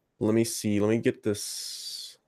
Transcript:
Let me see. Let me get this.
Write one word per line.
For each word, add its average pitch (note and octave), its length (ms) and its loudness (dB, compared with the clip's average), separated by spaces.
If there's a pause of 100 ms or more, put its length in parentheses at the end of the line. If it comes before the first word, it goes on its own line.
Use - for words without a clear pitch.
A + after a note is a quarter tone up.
(200)
Let G#2+ 140 4
me A2+ 100 6
see. G#2+ 340 0
Let G#2 100 4
me A2+ 100 4
get A#2+ 260 0
this. - 920 -6 (120)